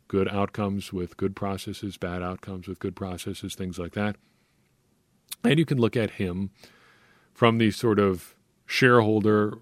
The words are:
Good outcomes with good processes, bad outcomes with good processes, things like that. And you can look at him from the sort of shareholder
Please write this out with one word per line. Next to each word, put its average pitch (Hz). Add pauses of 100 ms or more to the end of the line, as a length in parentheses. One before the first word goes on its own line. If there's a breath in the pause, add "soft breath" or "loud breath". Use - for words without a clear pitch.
Good 95
outcomes 101
with 90
good 98
processes, 98
bad 90
outcomes 92
with 95
good 95
processes, 92
things 92
like 87
that. 104 (1300)
And 143
you 160
can 143
look 113
at 110
him 95 (840 soft breath)
from 113
the 110
sort 107
of 95 (300)
shareholder 107